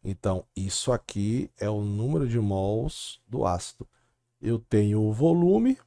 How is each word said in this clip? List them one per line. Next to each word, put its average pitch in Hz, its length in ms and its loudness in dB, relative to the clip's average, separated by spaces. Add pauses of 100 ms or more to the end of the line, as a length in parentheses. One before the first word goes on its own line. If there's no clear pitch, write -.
Então, 95 440 -4 (100)
isso 95 360 -4
aqui 110 640 -4
é 104 100 -2
o 107 140 -2
número 120 440 -2
de 117 140 0
mols 104 880 -2
do 107 160 -4
ácido. - 420 -4 (540)
Eu 117 180 -2
tenho 104 440 2
o 107 100 2
volume 175 760 4